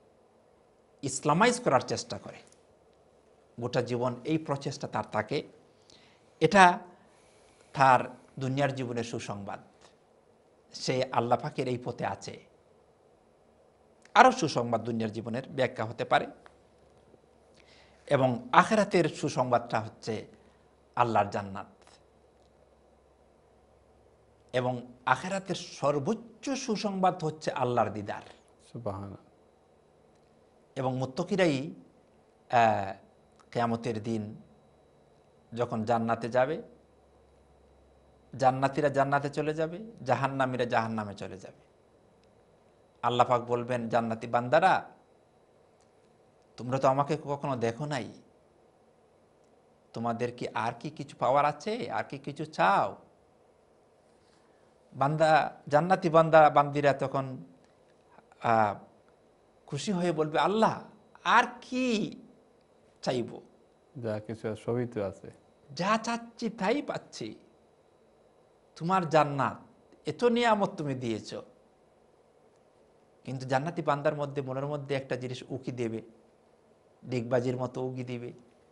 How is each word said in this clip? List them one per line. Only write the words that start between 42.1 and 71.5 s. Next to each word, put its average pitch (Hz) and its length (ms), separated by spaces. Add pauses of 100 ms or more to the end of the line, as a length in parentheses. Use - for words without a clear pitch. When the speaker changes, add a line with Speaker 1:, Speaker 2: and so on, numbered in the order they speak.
Speaker 1:
আল্লাহ 120 260
পাক 123 140
বলবেন, 120 480
জান্নাতি 113 380
বান্দারা, 127 640 (1700)
তোমরা 123 220
তো 139 80
আমাকে 139 360
কখনো 143 320
দেখো 117 300
নাই, 127 260 (1800)
তোমাদের 117 380
কি 123 220
আর 117 260
কি 156 100
কিছু - 300
পাওয়ার 139 260
আছে? 208 460
আর 110 120
কি 139 140
কিছু 143 280
চাও? 165 520 (2000)
বান্দা, 151 640 (120)
জান্নাতি 175 420
বান্দা 160 400
বান্দিরা 143 440
তখন, 135 440 (1040)
আহ, 110 340 (880)
খুশি 143 260
হয়ে 175 200
বলবে, 156 280
"আল্লাহ, 180 440 (400)
আর 214 200 (180)
কি 247 600 (800)
চাইবো? 127 400 (560)
Speaker 2:
যা 120 220
কিছু 110 320
আছে, 104 140
সবই 120 220
তো 110 160
আছে।" - 280 (440)
Speaker 1:
যা 202 280
চাচ্ছি 233 460
তাই 240 320
পাচ্ছি। - 540 (1400)
তোমার 175 340
জান্নাত, 143 480 (520)
এত 147 140
নিয়ামত 226 540
তুমি 143 180
দিয়েছ। 113 380 (1900)